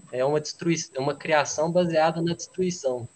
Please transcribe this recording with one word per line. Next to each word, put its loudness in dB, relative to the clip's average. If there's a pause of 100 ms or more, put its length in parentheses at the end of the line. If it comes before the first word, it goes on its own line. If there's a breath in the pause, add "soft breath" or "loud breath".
(120)
É 0
uma 2
destrui-, -2 (180)
é -6
uma -2
criação 0
baseada 2
na 0
destruição. -4